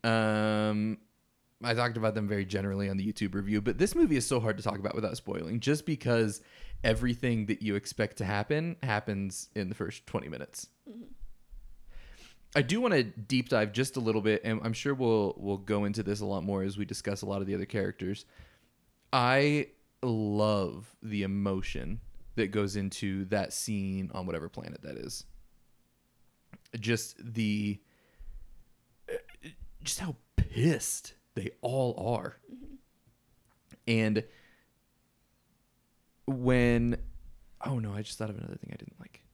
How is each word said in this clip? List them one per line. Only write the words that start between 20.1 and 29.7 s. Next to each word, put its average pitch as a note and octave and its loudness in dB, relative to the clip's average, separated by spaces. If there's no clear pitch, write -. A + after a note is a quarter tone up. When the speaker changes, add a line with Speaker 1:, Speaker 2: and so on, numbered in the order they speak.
Speaker 1:
the G#2 -2
emotion G2 -2
that G2+ 2
goes G2+ 0
into G2 -2
that G2 0
scene F#2+ -2
on F#2 -4
whatever E2+ -4
planet - -12
that D2 -10
is. - -10
Just A2 0
the, G#2 0
uh, - -8